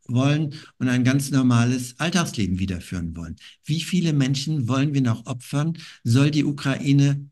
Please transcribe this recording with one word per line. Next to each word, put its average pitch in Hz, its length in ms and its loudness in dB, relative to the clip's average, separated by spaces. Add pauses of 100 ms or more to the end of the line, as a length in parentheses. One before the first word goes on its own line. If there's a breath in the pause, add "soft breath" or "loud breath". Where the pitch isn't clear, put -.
wollen 139 480 0 (240 loud breath)
und 127 120 -2
ein 123 140 2
ganz 139 280 0
normales 123 680 2
Alltagsleben 151 600 -2
wiederführen 87 560 -6
wollen. 82 200 -12 (280 loud breath)
Wie 160 180 -4
viele 170 320 0
Menschen 139 540 0
wollen 135 260 0
wir 139 80 2
noch 117 240 0
opfern? 143 520 -4 (260 loud breath)
Soll 135 260 4
die 147 140 2
Ukraine 143 880 2